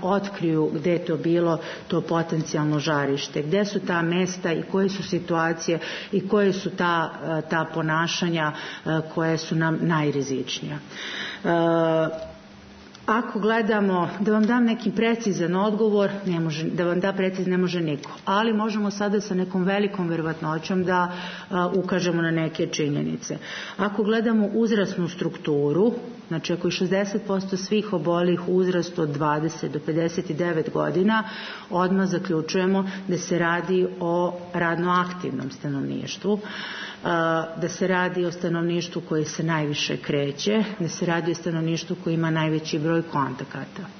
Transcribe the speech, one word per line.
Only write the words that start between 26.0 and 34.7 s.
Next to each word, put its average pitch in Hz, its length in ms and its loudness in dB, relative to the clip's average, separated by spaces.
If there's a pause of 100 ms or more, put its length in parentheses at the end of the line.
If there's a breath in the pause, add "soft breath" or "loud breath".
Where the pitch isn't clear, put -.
znači 165 240 -2
ako 175 160 0
je 170 40 2
šezdeset 196 540 0
posto 190 300 -2
svih 208 360 0
obolih 175 560 2
u 180 80 2
uzrastu 175 460 2
od 156 60 2
dvadeset 151 640 0
do 147 140 -4
pedeset 165 440 0
i 160 40 -4
devet 165 380 0
godina, 185 520 2 (460 loud breath)
odmah 185 380 2
zaključujemo 185 760 2 (240 loud breath)
da 175 100 0
se 175 200 0
radi 170 480 2 (140)
o 175 360 0 (160)
radno 170 380 2